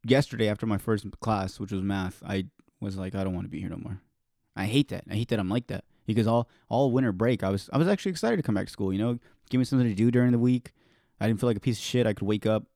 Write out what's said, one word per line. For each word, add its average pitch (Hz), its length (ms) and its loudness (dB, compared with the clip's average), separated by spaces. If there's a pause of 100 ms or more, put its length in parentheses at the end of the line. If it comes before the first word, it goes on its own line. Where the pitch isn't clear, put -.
yesterday 113 440 2
after 104 160 -2
my 104 140 0
first 104 280 -2 (140)
class, 98 380 -2
which 98 140 -8
was 95 100 -4
math, 98 420 -4
I 98 220 -4 (340)
was 98 160 -6
like, 95 180 -8
"I 95 100 -2
don't 92 100 -2
wanna 92 140 -6
be 80 120 -8
here 90 80 -8
no 87 80 -8
more." - 240 -10 (540)
I 95 120 -4
hate 135 220 2
that. - 220 -10
I 92 40 -6
hate 113 140 -2
that 113 100 0
I'm 92 100 -2
like 120 200 -2
that. 98 160 -8 (220)
Because 110 200 2
all, 117 220 2 (200)
all 127 220 2
winter 123 220 2
break, 110 320 2
I 95 60 0
was, 98 220 -2
I 131 60 2
was 165 80 4
actually 196 240 0
excited 214 280 -2
to 151 40 -2
come 107 120 0
back 98 120 -2
to - 60 -16
school, 95 200 -2
you 98 60 0
know? 120 200 0 (320)
Give 127 80 2
me 127 60 4
something 123 220 4
to 107 80 0
do 113 160 4
during 123 220 4
the 120 60 2
week. 123 340 2 (480)
I 107 60 0
didn't 110 120 2
feel 120 100 2
like 110 80 2
a 98 40 -4
piece 117 160 0
of - 80 -10
shit. 123 220 2
I 104 80 2
could 98 120 -4
wake 104 200 0
up 110 180 2 (120)